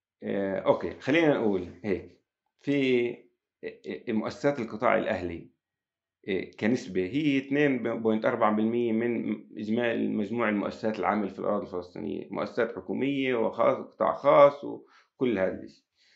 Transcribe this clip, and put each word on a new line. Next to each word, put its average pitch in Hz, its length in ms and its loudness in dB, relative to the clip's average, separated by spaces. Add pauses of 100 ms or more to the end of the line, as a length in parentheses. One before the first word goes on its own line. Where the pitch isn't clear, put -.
(240)
آه، 98 360 -2
أوكي، - 400 -2
خلينا 151 340 4
نقول 98 340 0 (160)
هيك. - 380 -6 (400)
في، 131 480 2 (540)
آه، - 160 -12 (300)
آه، - 20 -4
مؤسسات 123 480 -2
القطاع 110 380 0
الأهلي، 90 520 -4 (800)
آه، - 300 -4
كنسبة 104 420 -2
هي 139 360 0
اثنين 131 640 0
بوينت 110 240 0
أربعة 113 300 2
بالمية 113 360 0
من 110 520 -2 (140)
إجمالي 110 500 0
مجموع 107 420 0
المؤسسات 104 500 -2
العاملة 98 300 0
في - 100 -12
الأراضي 95 260 -2
الفلسطينية، 87 680 -8
مؤسسات 107 440 -2
حكومية 131 600 -2
وخاص، 117 420 2
قطاع - 380 -2
خاص 143 480 8
وكل 113 760 -4
هذا 92 240 0
الشيء. - 200 -20 (320)